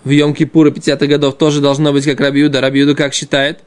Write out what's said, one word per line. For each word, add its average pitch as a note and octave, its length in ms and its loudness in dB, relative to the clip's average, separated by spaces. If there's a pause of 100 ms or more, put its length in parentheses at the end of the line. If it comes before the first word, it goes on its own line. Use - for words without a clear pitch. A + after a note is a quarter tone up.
в C3+ 60 -6
Йом-Кипур D3 580 2
и - 20 4
пятидесятых C#3+ 380 -2
годов C#3+ 280 0
тоже D3 240 0
должно C#3+ 320 0
быть C#3 120 0
как C#3 160 -2
Раби C#3 220 0
Юда. C3+ 180 0
Раби C3+ 200 0
Юда C#3+ 140 2
как C#3+ 200 -2
считает? C#3+ 520 -4